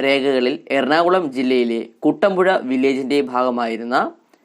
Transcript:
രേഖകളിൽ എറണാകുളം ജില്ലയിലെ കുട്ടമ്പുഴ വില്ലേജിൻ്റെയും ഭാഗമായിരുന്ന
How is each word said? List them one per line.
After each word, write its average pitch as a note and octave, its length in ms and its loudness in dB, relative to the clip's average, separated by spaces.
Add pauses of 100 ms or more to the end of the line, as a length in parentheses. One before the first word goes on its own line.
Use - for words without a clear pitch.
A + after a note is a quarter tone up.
രേഖകളിൽ C3+ 500 2 (200)
എറണാകുളം E3+ 460 2 (140)
ജില്ലയിലെ B2 420 0 (260)
കുട്ടമ്പുഴ F#3 440 2 (220)
വില്ലേജിൻ്റെയും C3 640 0
ഭാഗമായിരുന്ന A#2+ 600 -2 (500)